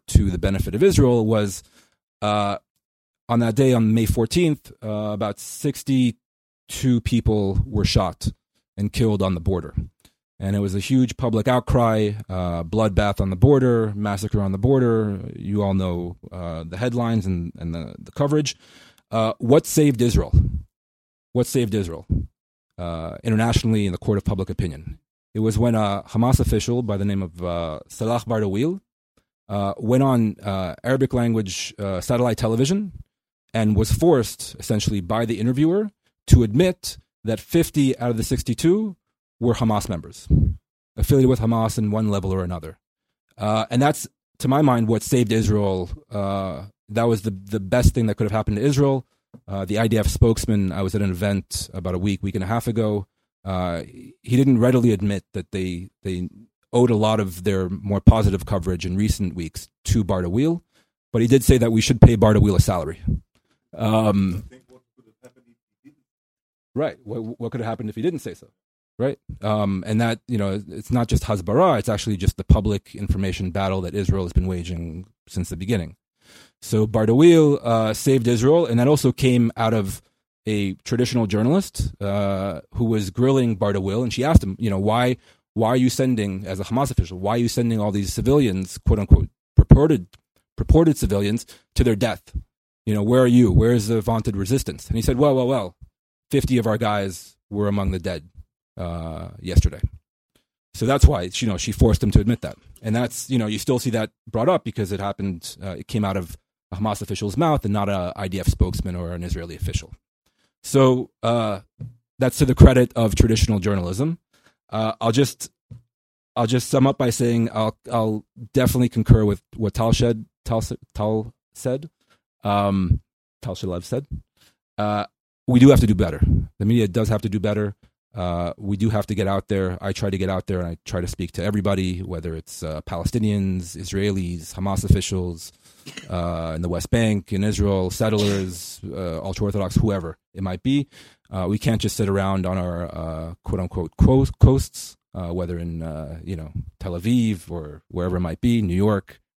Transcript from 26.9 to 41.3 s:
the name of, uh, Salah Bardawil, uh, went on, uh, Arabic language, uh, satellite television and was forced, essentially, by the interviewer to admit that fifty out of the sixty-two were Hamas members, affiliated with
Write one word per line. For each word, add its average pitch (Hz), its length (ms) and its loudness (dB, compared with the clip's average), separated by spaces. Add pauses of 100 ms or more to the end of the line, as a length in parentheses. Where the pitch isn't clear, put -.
the 101 80 -4
name 98 160 -2
of, 87 200 -10
uh, 85 460 -6
Salah 117 320 -4
Bardawil, 113 640 -2 (680)
uh, 101 300 -2
went 123 260 2
on, 120 400 2
uh, 95 400 -4
Arabic 131 300 0
language, 113 640 -2
uh, 98 220 -4
satellite 120 360 0
television 139 540 0 (600)
and 107 240 2
was 110 160 2
forced, - 680 2
essentially, 104 400 -2
by 107 260 -2
the 110 140 -4
interviewer 156 520 0 (360)
to - 160 8
admit 147 540 0 (260)
that 110 160 -2
fifty 151 580 0
out 123 120 -2
of 117 80 -2
the 113 60 -2
sixty-two 175 720 -2 (420)
were 117 160 0
Hamas 110 340 0
members, - 380 -10 (680)
affiliated 131 340 4
with 127 100 2